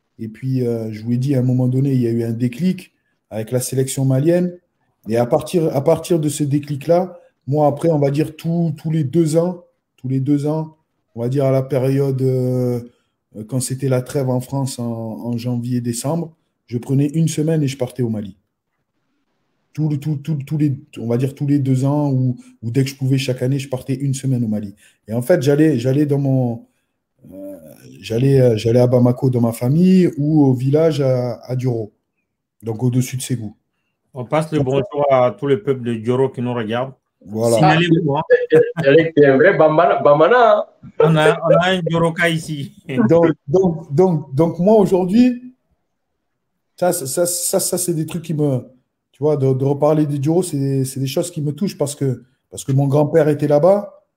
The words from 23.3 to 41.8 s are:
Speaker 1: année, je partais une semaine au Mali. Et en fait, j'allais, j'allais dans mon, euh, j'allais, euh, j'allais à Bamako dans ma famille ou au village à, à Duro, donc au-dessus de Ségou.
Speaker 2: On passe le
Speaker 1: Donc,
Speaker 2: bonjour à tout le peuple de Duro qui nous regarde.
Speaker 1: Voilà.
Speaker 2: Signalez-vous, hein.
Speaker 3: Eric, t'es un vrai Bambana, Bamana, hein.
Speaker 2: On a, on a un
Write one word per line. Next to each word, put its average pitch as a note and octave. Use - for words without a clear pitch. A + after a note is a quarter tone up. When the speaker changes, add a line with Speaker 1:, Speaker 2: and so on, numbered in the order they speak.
Speaker 1:
année, C3+
je C#3
partais B2+
une C3+
semaine C3
au A2+
Mali. G#2+
Et G#2
en A#2+
fait, E3+
j'allais, C#3+
j'allais C3
dans C#3+
mon, C3
euh, F#2+
j'allais, B2+
euh, A#2+
j'allais A#2
à B2
Bamako B2
dans B2
ma A#2
famille F3
ou D3
au C3+
village C#3
à, B2
à C3
Duro, A#2+
donc A2
au-dessus B2+
de C3
Ségou. G#2+
Speaker 2:
On B2
passe D#3
le D#3
Speaker 1:
Donc, C3+
Speaker 2:
bonjour C#3
à B2+
tout C#3
le B2+
peuple B2+
de A#2
Duro B2
qui B2+
nous B2
regarde. A#2+
Speaker 1:
Voilà. A2+
Speaker 2:
Signalez-vous, D#3
hein. D#3
Speaker 3:
Eric, D#3
t'es C#3+
un C3+
vrai D#3+
Bambana, D#3
Bamana, F#3
hein. -
Speaker 2:
On D#3+
a, D#3
on D#3+
a F3+
un F#3